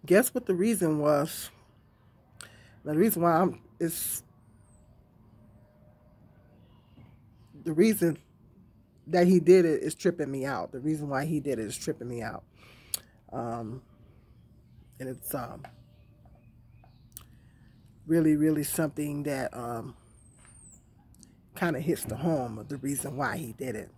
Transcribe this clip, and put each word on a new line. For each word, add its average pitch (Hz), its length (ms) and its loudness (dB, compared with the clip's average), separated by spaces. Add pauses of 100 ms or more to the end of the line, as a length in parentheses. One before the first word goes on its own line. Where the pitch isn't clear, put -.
Guess 196 300 4
what 247 100 -4
the 190 100 0
reason 180 440 2
was? 147 500 0 (1400)
The 151 80 -6
reason 175 300 2
why 170 140 4
I'm, 175 260 2 (180)
it's, - 420 -4 (3500)
the 165 100 -4
reason 175 460 4 (880)
that 175 200 4
he 180 140 8
did 175 240 8
it 156 180 0
is 156 120 -4
tripping 165 360 -2
me 135 140 -6
out. 131 280 -4
The 131 80 -10
reason 147 280 -4
why 135 160 -2
he 156 160 -2
did 131 180 -4
it 110 60 -4
is 101 140 -8
tripping 123 300 -8
me 120 120 -8
out. - 240 -10 (880)
Um, 117 480 -8 (1200)
and 131 80 -10
it's, 127 260 -10
um, - 280 -10 (2500)
really, 156 300 4
really 151 280 2
something 147 580 -4
that, 135 340 -4
um, 117 400 -8 (1600)
kinda 160 240 -2
hits 160 240 -2
the 107 120 -8
home 127 420 -2
of 107 100 -14
the 143 80 -8
reason 135 400 -6
why 135 220 -4
he 120 160 -10
did 127 200 -8
it. 107 240 -12